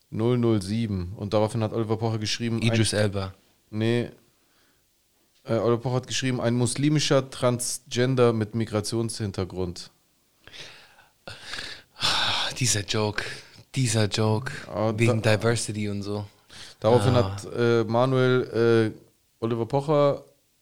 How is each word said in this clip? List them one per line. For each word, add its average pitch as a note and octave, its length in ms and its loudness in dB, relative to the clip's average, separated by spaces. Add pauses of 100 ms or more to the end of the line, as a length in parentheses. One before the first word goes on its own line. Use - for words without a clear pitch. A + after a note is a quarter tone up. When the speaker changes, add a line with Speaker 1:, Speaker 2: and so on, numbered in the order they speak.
(120)
Speaker 1:
null A#2 260 0
null A#2 240 2
sieben? G2+ 540 -4
Und G2+ 180 -8
daraufhin A2 300 2
hat G#2+ 100 -4
Oliver A2 240 -2
Pocher A2+ 220 -2
geschrieben, A2+ 420 -2
Speaker 2:
Idris A2+ 320 2
Speaker 1:
ein G2+ 60 2
Speaker 2:
Elba. G2 340 -2 (380)
Speaker 1:
Nee. A2+ 380 0 (1400)
Äh, B2 100 -4
Oliver A2+ 240 2
Pocher B2 160 -2
hat B2 120 -4
geschrieben, B2+ 340 -4
ein A#2 140 2
muslimischer C3+ 760 2
Transgender B2 1000 2
mit A2 200 -2
Migrationshintergrund. G#2 1400 -4 (2000)
Speaker 2:
Ah, - 600 -2
dieser A2 260 2
Joke, G#2+ 380 0 (500)
dieser A#2 340 2
Joke, A2 440 0 (160)
Speaker 1:
Ah, A2 280 -2
Speaker 2:
wegen A2+ 260 2
Speaker 1:
da G#2+ 160 4
Speaker 2:
Diversity G#2+ 520 -2
und G2+ 140 -6
so. G#2 220 -6 (540)
Speaker 1:
Daraufhin A#2+ 360 4
Speaker 2:
Ah. A#2+ 80 6 (120)
Speaker 1:
hat, - 200 -12
äh, A#2 300 4
Manuel, A#2 1080 2
äh, - 60 -20 (440)
Oliver A#2 220 -2
Pocher, C#3+ 580 2 (380)